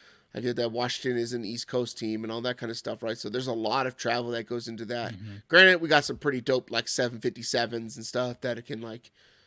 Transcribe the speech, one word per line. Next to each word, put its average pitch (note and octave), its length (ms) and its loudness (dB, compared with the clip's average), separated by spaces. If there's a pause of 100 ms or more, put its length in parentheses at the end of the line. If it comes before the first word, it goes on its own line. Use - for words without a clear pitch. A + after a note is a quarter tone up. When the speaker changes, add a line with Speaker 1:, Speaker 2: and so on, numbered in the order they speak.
(340)
Speaker 1:
I - 60 -8
get B2 160 -2
that A#2 160 0
Washington B2 480 -2
is A#2 140 -2
an A#2 100 -4
East A#2 240 -6
Coast B2 300 -2
team A2 260 -4
and A2 80 -6
all A2+ 80 -4
that B2 180 -2
kind A#2+ 120 -6
of A2+ 80 -6
stuff, A2 260 -6
right? A2+ 140 -2
So A#2+ 120 -8
there's B2+ 180 -2
a B2+ 60 0
lot A#2 320 2
of B2 120 -4
travel A#2+ 340 0
that A#2 160 -4
goes A#2 220 -4
into A2+ 160 -8
that. A#2 280 -4
Speaker 2:
Mm-hmm. G2+ 200 -12 (160)
Speaker 1:
Granted, F3+ 320 10
we D#3+ 80 0
got D3 160 8
some B2 120 -6
pretty C3+ 220 0
dope, B2+ 320 2
like, A#2 160 0
seven A#2+ 320 0
fifty-sevens A#2 800 -2
and A2+ 80 -12
stuff B2 340 -2
that A#2+ 180 -4
it A#2 80 -14
can, A2+ 140 -8
like, A#2 320 -14 (360)